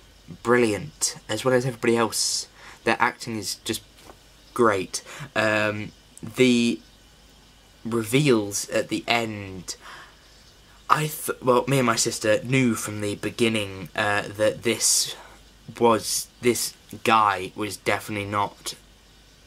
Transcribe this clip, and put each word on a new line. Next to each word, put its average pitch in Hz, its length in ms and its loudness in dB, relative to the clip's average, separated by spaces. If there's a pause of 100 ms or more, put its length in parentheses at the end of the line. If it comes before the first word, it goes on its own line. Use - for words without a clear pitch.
(420)
brilliant, 113 760 0 (100)
as 113 160 -6
well 131 100 4
as 123 100 2
everybody 117 320 0
else. - 520 -2 (340)
Their 113 160 2
acting 117 380 -2
is 98 280 -8
just - 180 -4 (680)
great. 101 500 2 (320)
Um, 107 560 0 (320)
the 120 580 2 (1040)
reveals 113 840 0
at 110 180 -2
the 104 200 -4
end, 104 640 -4 (1120)
I 151 200 2
th-, - 340 -6
well, 123 240 4
me 139 120 2
and 123 80 2
my 117 100 2
sister 110 480 0
knew 123 320 2
from 107 240 -6
the 104 160 -4
beginning, 101 800 -2
uh, 104 260 0 (140)
that 107 260 0
this - 540 0 (640)
was, 113 480 2 (120)
this 120 320 0 (300)
guy 101 540 4
was 101 200 -6
definitely 101 540 -4
not, - 440 -4 (720)